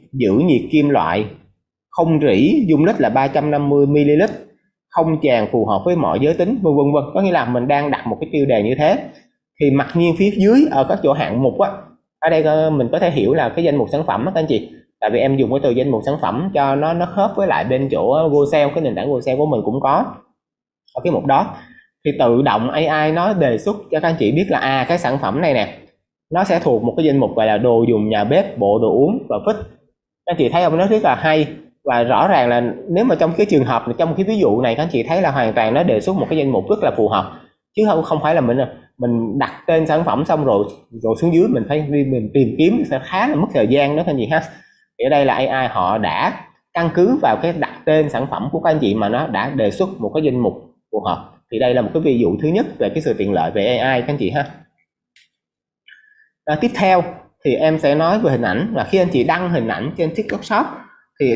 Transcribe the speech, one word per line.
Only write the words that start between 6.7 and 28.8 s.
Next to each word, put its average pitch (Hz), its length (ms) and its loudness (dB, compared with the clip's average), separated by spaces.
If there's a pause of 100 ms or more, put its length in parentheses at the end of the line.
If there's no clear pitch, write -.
vân 143 180 4
vân. 143 100 0 (100)
Có 190 80 0
nghĩa 196 100 2
là 151 140 0
mình 123 220 -2
đang 143 240 0
đặt - 160 -6
một 110 140 -4
cái 156 100 -6
tiêu 147 140 0
đề 117 180 2
như 120 140 0
thế. 160 200 2 (640)
Thì 143 100 4
mặc 139 220 2
nhiên 170 240 2
phía 196 200 2
dưới 226 340 6
ở 135 180 2
các 196 140 -2
chỗ - 100 4
hạng 131 300 -2
mục 127 160 0
á, 196 100 2 (500)
ở 160 100 0
đây, 160 140 4
ờ, 156 260 2
mình 135 220 0
có 156 80 0
thể 175 120 2
hiểu 127 220 2
là 143 160 0
cái 170 160 -2
danh 147 100 2
mục 120 160 0
sản 147 160 -2
phẩm 107 180 -2
á 190 100 -4
các 165 60 0
anh 156 60 -2
chị. 110 220 -2 (300)
Tại 107 140 -2
vì 120 60 0
em 135 180 2
dùng 120 140 0
cái 139 120 0
từ 143 60 0
danh 127 220 0
mục 110 140 -2
sản 139 160 -2
phẩm 131 320 -4
cho 139 220 0
nó, 151 180 -2
nó 175 120 -2
khớp 190 300 -2
với 196 120 0
lại 85 160 0
bên 131 280 -2
chỗ 139 380 0
Go 143 100 4 (120)
Sale, 147 240 2
cái 165 80 -2
nền 120 120 -4
tảng 127 160 -4
Go 131 140 -2
Sale 131 120 -2
của 147 80 0
mình 131 200 0
cũng 117 160 -2
có 151 240 0 (880)
ở 123 100 -10
cái 175 80 0
mục 113 140 -2
đó. 139 300 2 (500)
Thì 151 140 2
tự 120 220 4
động 113 280 0
A 151 360 0
I 156 60 0
nó 175 220 0
đề 139 240 0
xuất 190 180 -4 (160)
cho 156 80 0
các 165 100 0
anh 165 100 0
chị 107 120 2
biết 165 180 0
là, 151 100 0
à, 135 280 0
cái 170 100 0
sản 139 200 -2
phẩm 131 240 -4
này 160 120 2
nè, 107 240 -2 (560)
nó 180 100 0
sẽ 190 160 0
thuộc 120 240 0
một 120 140 -2
cái 156 80 2
danh 139 120 2
mục 104 180 0
gọi 110 120 2
là 107 100 2
đồ 117 300 2
dùng 110 220 0
nhà 107 140 0
bếp, 156 340 0
bộ 101 220 2
đồ 113 100 2